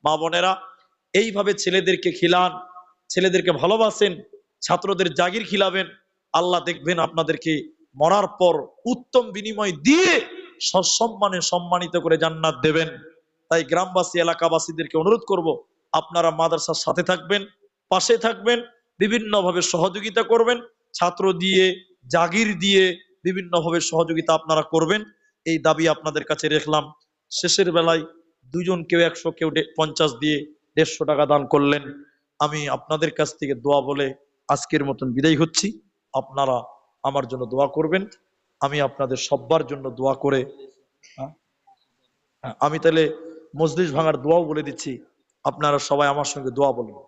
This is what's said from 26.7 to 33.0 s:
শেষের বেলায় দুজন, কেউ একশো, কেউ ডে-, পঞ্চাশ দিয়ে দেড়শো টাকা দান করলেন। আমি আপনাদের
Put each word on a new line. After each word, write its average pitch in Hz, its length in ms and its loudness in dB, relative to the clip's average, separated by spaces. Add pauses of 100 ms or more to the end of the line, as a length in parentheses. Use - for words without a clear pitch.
শেষের 180 400 0
বেলায় 165 320 2 (500)
দুজন, 175 300 -2
কেউ 170 160 2
একশো, 165 320 0
কেউ 160 180 -2
ডে-, 151 280 -2
পঞ্চাশ 156 360 0
দিয়ে 151 240 -2 (380)
দেড়শো 156 300 0
টাকা 147 200 2
দান 139 220 2
করলেন। 143 360 2 (560)
আমি 147 300 -2
আপনাদের 151 420 -2